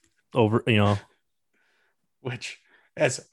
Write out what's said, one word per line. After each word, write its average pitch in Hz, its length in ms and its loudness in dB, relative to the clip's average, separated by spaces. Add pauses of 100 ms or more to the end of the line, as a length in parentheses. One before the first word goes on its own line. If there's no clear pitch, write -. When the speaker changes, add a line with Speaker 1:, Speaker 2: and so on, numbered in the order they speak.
(340)
Speaker 1:
over, 110 320 2
you 117 100 2
know. 104 220 2 (1200)
Speaker 2:
Which, - 400 -12 (360)
as, 151 360 -2